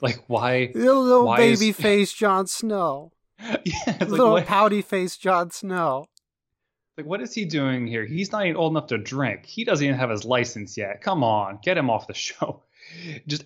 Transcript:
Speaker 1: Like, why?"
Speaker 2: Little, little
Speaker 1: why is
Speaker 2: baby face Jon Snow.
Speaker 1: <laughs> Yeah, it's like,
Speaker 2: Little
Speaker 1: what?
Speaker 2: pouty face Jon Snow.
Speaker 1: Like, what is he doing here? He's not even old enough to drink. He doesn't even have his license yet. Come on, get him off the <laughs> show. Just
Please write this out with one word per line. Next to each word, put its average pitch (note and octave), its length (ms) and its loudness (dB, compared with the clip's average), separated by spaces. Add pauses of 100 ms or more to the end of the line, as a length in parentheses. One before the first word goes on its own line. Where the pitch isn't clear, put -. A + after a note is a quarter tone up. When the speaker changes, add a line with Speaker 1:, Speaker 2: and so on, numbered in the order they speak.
Speaker 1:
Like, A#2+ 260 -4
why?" B2 460 0
Speaker 2:
Little, C4 300 4
little B3 220 6
Speaker 1:
why A#3 160 4
is A#3 180 6
Speaker 2:
baby G#3+ 140 2
face G3+ 400 2
Jon F#3+ 340 0
Snow. E3 720 -4
Speaker 1:
<laughs> - 40 -20 (180)
Yeah, A3 180 -4 (280)
it's G#3+ 140 -2
like, F#3+ 100 -2
Speaker 2:
Little A3+ 220 6
Speaker 1:
what? F3 160 2
Speaker 2:
pouty G#3 340 2
face F#3 360 -4
Jon F3+ 340 0
Snow. E3 560 -4 (880)
Speaker 1:
Like, D3+ 80 -12
what F#3+ 160 -6
is A#3+ 140 -12
he G#3+ 100 -4
doing C3+ 400 -2
here? A2+ 180 -6
He's E3 280 -6
not G#3 140 -2
even E3 100 0
old D#3+ 160 0
enough D#3 160 -2
to A#2+ 100 -2
drink. A2+ 480 -4
He - 180 -10
doesn't F3 220 0
even C3+ 140 0
have B2+ 100 0
his G#2+ 160 -4
license A#2+ 500 -2
yet. G2+ 260 -8
Come F3+ 220 0
on, G#2 380 0
get F3 160 0
him C3+ 140 0
off A2 160 -2
the - 60 -14
<laughs> - 20 -14
show. - 480 -8 (640)
Just D3+ 180 -6